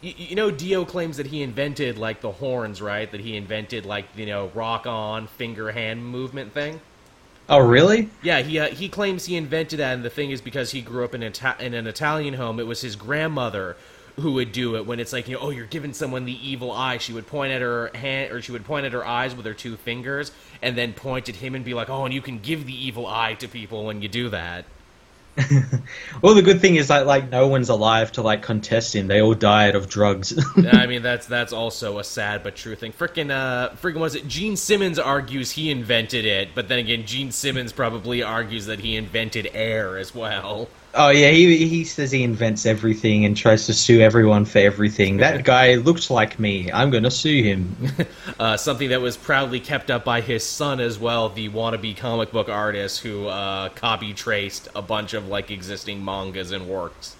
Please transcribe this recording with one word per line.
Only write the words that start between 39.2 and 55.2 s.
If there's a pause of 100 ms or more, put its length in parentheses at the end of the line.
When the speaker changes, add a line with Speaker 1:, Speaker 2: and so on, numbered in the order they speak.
Speaker 1:
air
as
well. (240)
Speaker 2:
Oh,
yeah,
he,
he
says
he
invents
everything
and
tries
to
sue
everyone
for
everything.
"That
Speaker 1:
<laughs>
Speaker 2:
guy
looked
like
me.
I'm
gonna
sue
him." (200)
Speaker 1:
<laughs> (340)
Uh,
something
that
was
proudly
kept
up
by
his
son
as
well,
the
wannabe
comic
book
artist
who,
uh,
copy-traced
a
bunch
of,